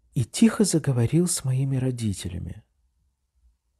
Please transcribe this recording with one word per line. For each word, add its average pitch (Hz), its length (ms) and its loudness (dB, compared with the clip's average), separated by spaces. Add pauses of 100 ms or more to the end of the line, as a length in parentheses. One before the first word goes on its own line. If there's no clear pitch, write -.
(140)
и 123 120 0
тихо - 400 4
заговорил 147 640 2
с - 180 -4
моими 135 320 0
родителями. 101 840 -4 (1160)